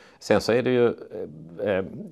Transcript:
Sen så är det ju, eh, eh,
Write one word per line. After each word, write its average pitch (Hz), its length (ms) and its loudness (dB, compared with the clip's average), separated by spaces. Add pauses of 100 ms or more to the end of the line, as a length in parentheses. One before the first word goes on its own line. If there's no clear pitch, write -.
(220)
Sen 104 200 2
så - 100 0
är 123 100 4
det 123 80 0
ju, 120 240 4 (720)
eh, 101 60 0
eh, 95 160 0 (260)